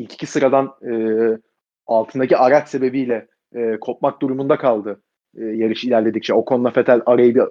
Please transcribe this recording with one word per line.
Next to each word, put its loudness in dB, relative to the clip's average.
ilk -12
iki -14
sıradan, 0
e, -4
altındaki 0
araç 4
sebebiyle, -4
e, -4
kopmak -4
durumunda -2
kaldı. -2
E, -10
yarış -2
ilerledikçe 0
Ocon'la 0
Vettel 4
arayı 4
bir 2